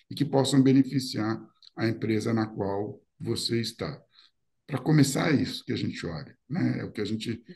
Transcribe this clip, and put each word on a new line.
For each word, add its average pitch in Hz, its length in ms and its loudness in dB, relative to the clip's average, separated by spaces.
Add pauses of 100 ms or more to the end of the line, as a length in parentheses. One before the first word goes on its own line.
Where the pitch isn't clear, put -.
e - 40 -14
que - 100 -2
possam 139 380 4
beneficiar 127 800 2 (340)
a 113 120 0
empresa 110 440 0
na 110 140 2
qual 101 560 -4 (180)
você 113 400 -2
está. 92 400 -6 (680)
Pra 139 100 -4
começar, 156 560 4
é 113 80 4
isso - 240 -6
que 120 80 -6
a - 20 -2
gente - 300 -6
olha, 80 320 -10 (100)
né? 127 340 -2
É - 20 -8
o 95 80 -10
que 107 100 -6
a 104 40 -4
gente 110 360 -6 (140)